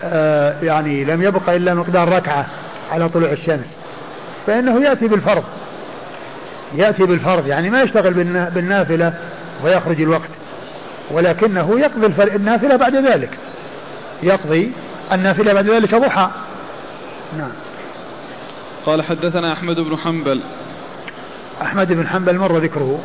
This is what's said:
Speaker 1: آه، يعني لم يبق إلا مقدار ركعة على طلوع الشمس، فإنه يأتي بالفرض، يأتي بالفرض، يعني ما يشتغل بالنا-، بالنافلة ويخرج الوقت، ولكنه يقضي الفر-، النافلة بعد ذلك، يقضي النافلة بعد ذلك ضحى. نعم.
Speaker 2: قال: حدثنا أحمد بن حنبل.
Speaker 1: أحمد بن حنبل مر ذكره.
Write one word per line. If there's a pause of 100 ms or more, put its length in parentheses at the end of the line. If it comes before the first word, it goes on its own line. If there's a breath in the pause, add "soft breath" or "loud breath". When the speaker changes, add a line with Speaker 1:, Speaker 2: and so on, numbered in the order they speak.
Speaker 1:
آه،
يعني
لم
يبق
إلا
مقدار
ركعة (460)
على
طلوع
الشمس، (680)
فإنه
يأتي
بالفرض، (1300)
يأتي
بالفرض،
يعني
ما
يشتغل
بالنا-،
بالنافلة (500)
ويخرج
الوقت، (840)
ولكنه
يقضي
الفر-،
النافلة
بعد
ذلك، (920)
يقضي (400)
النافلة
بعد
ذلك
ضحى. (1080)
نعم. (1300)
Speaker 2:
قال:
حدثنا
أحمد
بن
حنبل. (1200)
Speaker 1:
أحمد
بن
حنبل
مر
ذكره.